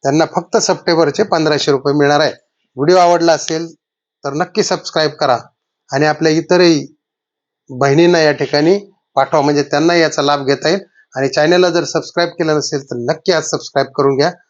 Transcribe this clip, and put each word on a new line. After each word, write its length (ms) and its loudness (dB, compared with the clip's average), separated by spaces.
त्यांना 220 2
फक्त 320 -6
सप्टेंबरचे 640 0
पंधराशे 480 -2
रुपये 220 0
मिळणार 260 2
आहे. 120 0
व्हिडिओ 220 2
आवडला 360 4
असेल 400 -6
तर 100 -6
नक्की 300 -4
सबस्क्राईब 480 -4
करा 260 -2
आणि 120 0
आपल्या 260 0
इतरही 640 2
बहिणींना 500 2
या 120 4
ठिकाणी 460 0
पाठवा, 260 0
म्हणजे 220 2
त्यांना 320 0
याचा 260 0
लाभ 240 -2
घेता 240 -2
येईल. 100 0
आणि 140 -2
चॅनलला 400 2
जर 140 -2
सबस्क्राईब 460 -4
केलं 280 -2
नसेल 280 -6
तर 100 -10
नक्की 200 -4
आज 120 0
सबस्क्राईब 440 -4
करून 300 0
घ्या. 140 0